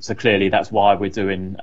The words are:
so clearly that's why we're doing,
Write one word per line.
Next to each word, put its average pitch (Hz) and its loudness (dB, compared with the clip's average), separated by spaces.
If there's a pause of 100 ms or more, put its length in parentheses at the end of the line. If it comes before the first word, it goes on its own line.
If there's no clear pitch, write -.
so - -6
clearly 98 2
that's 104 0
why 101 4
we're 98 -4
doing, 95 -4